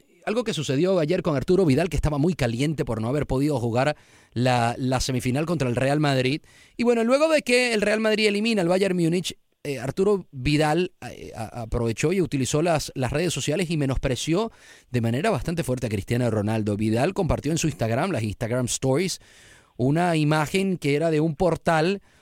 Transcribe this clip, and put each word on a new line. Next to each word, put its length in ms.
algo 180
que 100
sucedió 440
ayer 240
con 140
Arturo 300
Vidal, 240
que 80
estaba 200
muy 160
caliente 500
por 160
no 100
haber 180
podido 320
jugar 360
la, 460
la 220
semifinal 440
contra 240
el 60
Real 240
Madrid. 420
Y 80
bueno, 200
luego 240
de 160
que 320
el 60
Real 180
Madrid 280
elimina 360
al 60
Bayern 260
Múnich, 400
eh, 140
Arturo 520
Vidal, 600
eh, 280
a-, 240
aprovechó 500
y 80
utilizó 420
las, 340
las 180
redes 200
sociales 360
y 80
menospreció 760
de 80
manera 300
bastante 340
fuerte 240
a 20
Cristiano 400
Ronaldo. 460
Vidal 380
compartió 360
en 80
su 100
Instagram, 440
las 120
Instagram 420
Stories, 560
una 400
imagen 600
que 180
era 160
de 100
un 160
portal 640